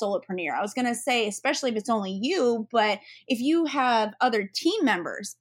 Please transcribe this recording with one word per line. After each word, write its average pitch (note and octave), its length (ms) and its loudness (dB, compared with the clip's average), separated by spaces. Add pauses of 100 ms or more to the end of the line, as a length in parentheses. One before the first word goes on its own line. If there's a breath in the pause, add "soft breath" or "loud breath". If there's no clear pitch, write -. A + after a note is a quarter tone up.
solopreneur. F3+ 520 -2
I C3 100 -2
was G3+ 100 -4
gonna B3 220 0
say, A#3+ 320 0
especially C4+ 440 -2
if A3 60 -2
it's G#3+ 140 -2
only G3 220 0 (100)
you, A#3+ 480 0
but G#3+ 300 2 (260 loud breath)
if A#3 140 0
you D#4+ 260 2
have B3 540 2
other A3 340 2
team G4 300 0
members F3 560 -2